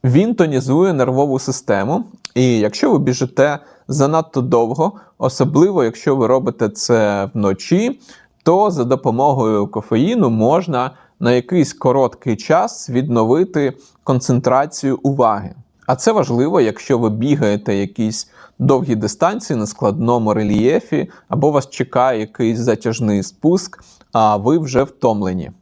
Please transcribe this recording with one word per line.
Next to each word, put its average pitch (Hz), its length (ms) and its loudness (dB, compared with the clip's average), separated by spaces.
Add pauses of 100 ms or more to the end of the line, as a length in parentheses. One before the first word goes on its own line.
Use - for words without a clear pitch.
Він 170 320 2
тонізує 151 580 2
нервову 131 460 0
систему, 127 640 -2 (320)
і 123 240 2
якщо 107 320 0
ви 165 80 4
біжите 135 600 0 (280)
занадто 143 540 0
довго, 120 500 0 (260)
особливо 151 680 2
якщо 120 320 -2
ви 120 120 0
робите 123 420 0
це 104 640 0
вночі, 175 680 -2 (440)
то 190 280 4
за 147 120 -2
допомогою 123 840 0
кофеїну 135 600 0
можна 127 640 0 (280)
на 120 120 2
якийсь 135 420 0
короткий 127 600 0
час 180 540 -2
відновити 127 840 0 (300)
концентрацію 131 1000 0
уваги. 120 520 0 (300)
А 131 100 0
це 226 160 0
важливо, 151 500 2
якщо 117 360 0
ви 117 120 2
бігаєте 110 680 0
якісь 104 560 -4 (280)
довгі 135 360 2
дистанції 135 640 -2
на 104 80 -4
складному 113 680 0
рельєфі, 107 760 0 (200)
або 147 220 0
вас 139 180 -2
чекає 127 500 -2
якийсь 113 400 -2
затяжний 110 640 -2
спуск, - 600 -4 (280)
а 110 260 2
ви 120 200 0
вже 135 260 0
втомлені. 101 680 -4 (100)